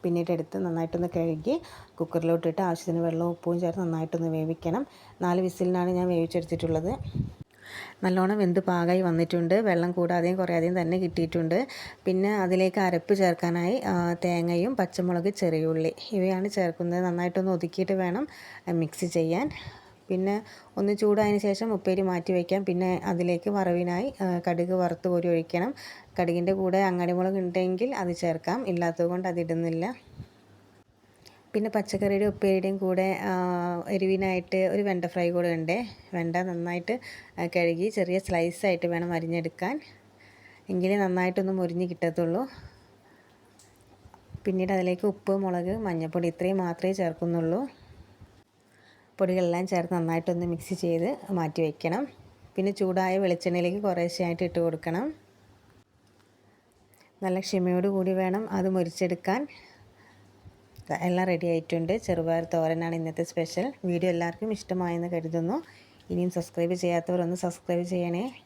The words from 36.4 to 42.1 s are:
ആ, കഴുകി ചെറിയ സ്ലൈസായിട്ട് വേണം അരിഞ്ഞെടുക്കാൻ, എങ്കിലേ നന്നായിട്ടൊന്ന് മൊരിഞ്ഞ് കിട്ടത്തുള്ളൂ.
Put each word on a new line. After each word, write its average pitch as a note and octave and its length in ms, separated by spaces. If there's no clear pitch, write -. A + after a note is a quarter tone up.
ആ, E3+ 60
കഴുകി E3+ 320
ചെറിയ F#3 300
സ്ലൈസായിട്ട് F3 680
വേണം E3+ 260
അരിഞ്ഞെടുക്കാൻ, E3 680
എങ്കിലേ F#3+ 280
നന്നായിട്ടൊന്ന് F#3 560
മൊരിഞ്ഞ് F3+ 360
കിട്ടത്തുള്ളൂ. E3+ 580